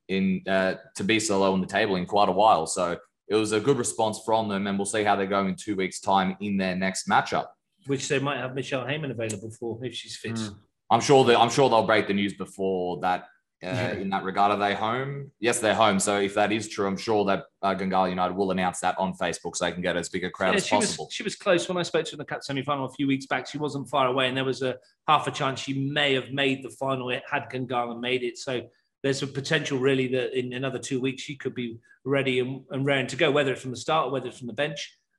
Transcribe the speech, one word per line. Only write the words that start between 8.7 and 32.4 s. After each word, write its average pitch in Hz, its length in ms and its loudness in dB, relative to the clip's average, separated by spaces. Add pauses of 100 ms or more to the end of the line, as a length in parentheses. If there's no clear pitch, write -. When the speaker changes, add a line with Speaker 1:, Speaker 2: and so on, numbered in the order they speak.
Speaker 2:
Heyman 143 260 -4
available 110 400 -6
for 113 340 -8
if 117 80 -8
she's - 220 -12
fit. 113 200 -8
Speaker 3:
Mm. 107 200 -6 (340)
Speaker 1:
I'm 117 120 6
sure 131 240 8
that, 120 120 8
I'm 117 140 6
sure 135 180 6
they'll 113 160 4
break 104 220 4
the 101 60 0
news 98 200 0
before 92 680 -4
that, 90 260 0 (360)
uh, 85 40 -10
Speaker 2:
Yeah. 90 240 -2
Speaker 1:
in 95 180 -4
that 95 140 -2
regard. 98 280 2
Are 101 60 2
they 101 160 2
home? 131 640 -4
Yes, 117 200 0
they're 107 160 4
home. 104 240 6
So 101 200 2
if 98 140 0
that 104 180 2
is 110 160 -2
true, 101 200 -2
I'm 95 100 -2
sure 104 280 0
that, 95 180 0 (180)
uh, 98 140 0
Gungahlin 92 340 0
United 90 260 -2
will 95 140 0
announce 90 300 -2
that 90 180 0
on 95 160 -2
Facebook 87 420 -4
so 90 100 -2
they 87 60 0
can 87 120 -6
get 87 120 0
as 85 140 -4
big 90 140 -4
a 90 80 -4
crowd 185 220 0
Speaker 2:
Yeah, 202 40 2
Speaker 1:
as 190 80 0
Speaker 2:
she 214 100 2
was, 208 120 2
Speaker 1:
possible. - 240 -6
Speaker 2:
she - 100 -8
was 214 140 -6
close 175 340 0
when 180 80 -4
I 175 60 -2
spoke 160 220 0
to - 60 -10
her 156 40 -12
in - 20 -12
the 143 80 -10
cup 147 180 -10
semi-final 139 420 -2
a 123 60 -8
few 143 140 -4
weeks 135 220 0
back. 127 180 -2
She 147 140 -10
wasn't 139 280 -6
far 135 200 2
away, 131 200 2
and 127 80 -2
there 131 100 0
was 131 180 -2
a 127 140 -2 (300)
half 147 200 4
a 131 40 0
chance 135 280 -2
she 139 140 -6
may 139 420 0
have 123 160 -4
made 135 320 0
the 120 80 -12
final 131 380 -4 (200)
had 113 220 -4
Gungahlin 120 480 -4
made 123 240 -2
it. 120 160 -6
So 120 280 -6 (360)
there's 135 180 0
a 143 60 -2
potential, 139 500 -2
really, 131 300 2
that 127 300 -2
in 123 160 -4
another 127 260 -6
two 131 200 -4
weeks 131 220 -4
she 147 140 -10
could 131 180 -6
be 117 240 -8 (260)
ready 131 360 2
and, 131 320 -4